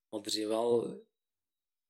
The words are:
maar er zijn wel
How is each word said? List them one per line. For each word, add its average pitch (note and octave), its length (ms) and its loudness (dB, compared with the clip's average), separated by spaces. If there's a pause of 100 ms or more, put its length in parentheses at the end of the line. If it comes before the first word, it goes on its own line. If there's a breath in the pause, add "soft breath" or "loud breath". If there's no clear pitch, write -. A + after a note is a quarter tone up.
maar G#2+ 140 -6
er G#2 80 -8
zijn G#2+ 180 -2
wel A#2 560 2 (840)